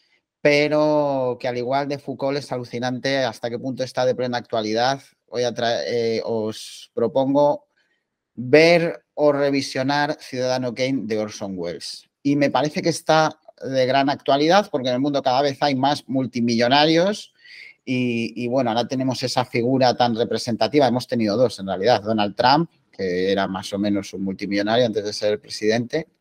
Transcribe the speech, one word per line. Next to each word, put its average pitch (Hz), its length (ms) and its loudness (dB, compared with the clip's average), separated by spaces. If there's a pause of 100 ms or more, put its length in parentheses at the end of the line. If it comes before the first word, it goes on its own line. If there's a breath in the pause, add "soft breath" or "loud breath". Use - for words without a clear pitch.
(420)
pero 147 1000 2
que 131 80 -8
al 123 100 -4
igual 135 300 -2
de 139 120 -6
Foucault 139 380 -6
es 139 140 -10
alucinante 127 680 -4
hasta 120 300 -4
qué 117 100 -6
punto 127 240 -6
está 127 220 -2
de 127 100 2
plena 123 220 -2
actualidad. 117 640 -2 (260)
Voy 123 160 -4
a 120 100 -2
tra-, 113 320 -2
eh, 113 400 -2
os - 680 -6
propongo 135 720 2 (720)
ver 160 680 4 (120)
o 147 160 4
revisionar 139 880 0
Ciudadano 127 540 -4
Kane 127 300 -2
de 110 160 -2
Orson 104 380 -8
Welles. 85 480 -10 (180)
Y 143 120 2
me 143 140 2
parece 151 320 0
que - 80 0
está 156 480 0 (240)
de 131 240 0
gran 135 240 2
actualidad 151 640 2
porque 131 160 -2
en 123 80 0
el 127 60 -2
mundo 143 200 -2
cada 131 200 2
vez 139 200 0
hay 147 140 2
más 139 320 0
multimillonarios 131 1300 2 (500 loud breath)
y, 123 580 -2
y, 123 60 -4
bueno, 123 220 0
ahora 113 180 0
tenemos 131 360 -4
esa 123 220 0
figura 123 520 2
tan 120 180 2
representativa. 117 720 0
Hemos 123 200 -2
tenido 110 280 0
dos, 120 240 0
en 98 80 -10
realidad. 101 360 2
Donald 104 320 -2
Trump, 139 340 4 (220)
que 92 400 -2
era 98 160 0
más 95 260 -8
o 98 60 -4
menos 101 340 -2
un 95 100 -8
multimillonario 101 640 0
antes 107 180 -2
de 104 80 -6
ser 104 300 -2
presidente. 113 640 -2 (140)